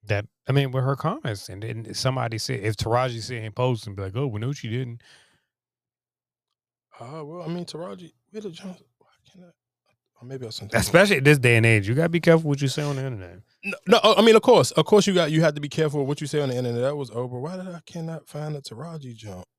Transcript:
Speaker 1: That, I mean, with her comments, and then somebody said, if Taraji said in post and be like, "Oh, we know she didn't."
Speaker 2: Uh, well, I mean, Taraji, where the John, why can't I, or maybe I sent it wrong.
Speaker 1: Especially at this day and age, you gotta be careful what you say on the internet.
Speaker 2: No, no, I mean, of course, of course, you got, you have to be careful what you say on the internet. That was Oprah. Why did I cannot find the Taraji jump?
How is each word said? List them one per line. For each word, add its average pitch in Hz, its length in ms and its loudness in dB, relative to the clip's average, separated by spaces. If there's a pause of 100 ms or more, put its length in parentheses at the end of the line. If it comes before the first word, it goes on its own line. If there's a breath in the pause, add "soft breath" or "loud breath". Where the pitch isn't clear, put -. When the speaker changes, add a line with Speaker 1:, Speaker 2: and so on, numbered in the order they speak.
Speaker 1:
That, 104 200 -2 (220)
I 135 60 0
mean, 139 180 2
with 127 140 -2
her 135 100 0
comments, 151 540 -6
and 98 140 -12
then 113 300 -10
somebody 120 440 -2
said, 117 240 -6
if 107 160 -2
Taraji 117 440 0
said 113 220 -10
in 107 80 -10
post 123 360 -2
and 101 80 -12
be 98 80 -8
like, 95 120 -10
"Oh, 139 120 -4
we 104 120 -6
know 127 140 -4
she 123 160 -10
didn't." 117 320 -8 (2000 soft breath)
Speaker 2:
Uh, 147 260 -14
well, 170 180 -14
I 156 40 -10
mean, 170 180 -8
Taraji, 180 480 -14 (180)
where 208 100 -12
the 208 80 -10
John, 180 280 -16 (220)
why - 80 -20 (240)
can't 180 140 -20
I, 170 40 -20 (720)
or 123 60 -20
maybe 127 200 -12
I 107 40 -12
sent 104 220 -12
it 117 40 2
wrong. 110 40 4
Speaker 1:
Especially 196 360 2
at 131 80 -2
this 147 140 6
day 120 180 4
and 113 80 4
age, 107 240 4
you 123 60 0
gotta 165 140 0
be 170 120 -2
careful 165 280 4
what 139 120 -2
you 139 80 0
say 147 140 -4
on 143 140 -4
the 131 80 -6
internet. 95 340 -10 (240)
Speaker 2:
No, - 140 -8 (100)
no, 208 160 6
I 202 180 8
mean, 226 140 10
of 214 80 8
course, 185 280 6
of 156 140 4
course, 202 220 6
you 196 60 2
got, 165 180 2
you 160 100 4
have 151 140 4
to 147 60 -6
be 147 80 -8
careful 147 360 0
what 147 160 -4
you 147 60 -6
say 147 140 -2
on 135 80 -2
the 123 60 -4
internet. 120 260 -2
That 139 160 -2
was 127 140 -10
Oprah. 123 300 -8
Why 175 160 -10
did 185 100 -12
I 170 180 -14
cannot 165 420 -12
find 151 280 -8
the 139 60 -12
Taraji 131 540 -14
jump? 101 300 -14 (140)